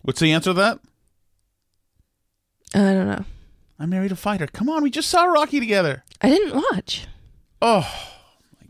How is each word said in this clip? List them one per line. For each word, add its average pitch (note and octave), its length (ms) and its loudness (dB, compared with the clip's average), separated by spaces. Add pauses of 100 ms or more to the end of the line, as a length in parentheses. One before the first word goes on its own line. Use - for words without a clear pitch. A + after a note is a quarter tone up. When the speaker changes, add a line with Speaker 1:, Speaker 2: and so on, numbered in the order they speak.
Speaker 1:
What's - 180 -6
the D#3+ 120 4
answer E3 180 0
to F3+ 40 0
that? G3 240 2 (2000)
Speaker 2:
I G3 40 2 (160)
don't F#3+ 140 0
know. C#3 160 -6 (560)
Speaker 1:
"I D3 60 -6
married F#3 260 -2
a F3+ 40 -6
fighter." F#3+ 300 -4
Come G#3+ 220 -6
on, D#4 160 -2
we C#4 60 0
just D4 200 -6
saw F4 140 4
Rocky D4+ 340 2
together. G3 460 0 (180)
Speaker 2:
I B3 60 4
didn't E4+ 260 2
watch. - 540 -4 (520)
Speaker 1:
Oh, A3 300 4 (800)